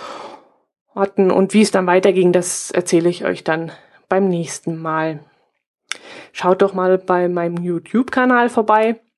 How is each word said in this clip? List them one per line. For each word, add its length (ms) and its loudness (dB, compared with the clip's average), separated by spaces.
Orten. 380 2
Und 220 2
wie 80 6
es 100 2
dann 160 0
weiterging, 440 4
das 400 -2
erzähle 380 0
ich 160 -4
euch 180 -4
dann 280 -4
beim 180 2
nächsten 500 -6
Mal. 420 -4
Schaut 300 0
doch 120 2
mal 240 2
bei 300 0
meinem 360 -4
YouTube-Kanal 880 0
vorbei, 500 2